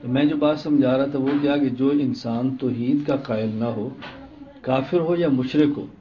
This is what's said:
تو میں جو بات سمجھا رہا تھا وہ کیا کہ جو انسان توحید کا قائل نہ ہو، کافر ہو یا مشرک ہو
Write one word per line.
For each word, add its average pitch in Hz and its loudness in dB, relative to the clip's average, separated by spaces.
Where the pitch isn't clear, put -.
تو 123 -8
میں 131 2
جو 151 2
بات 147 2
سمجھا 131 2
رہا 139 2
تھا 143 -4
وہ 131 0
کیا 143 2
کہ 139 2
جو 127 2
انسان 127 0
توحید 131 0
کا 139 0
قائل 110 -2
نہ 110 -2
ہو، 117 -4
کافر 135 0
ہو 165 0
یا 170 2
مشرک 139 2
ہو 101 -8